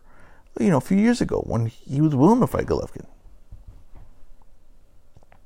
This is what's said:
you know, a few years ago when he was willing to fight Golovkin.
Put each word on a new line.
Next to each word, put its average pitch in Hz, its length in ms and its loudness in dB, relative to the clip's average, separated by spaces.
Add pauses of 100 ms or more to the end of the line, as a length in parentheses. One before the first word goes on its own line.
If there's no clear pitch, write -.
(580)
you 220 120 2
know, 139 80 4
a - 20 -2
few 190 180 0
years 240 220 2
ago 50 260 -2
when 117 200 -2
he 135 340 -6
was 151 160 2
willing 202 240 6
to 165 80 2
fight - 180 -4
Golovkin. - 400 -4 (2500)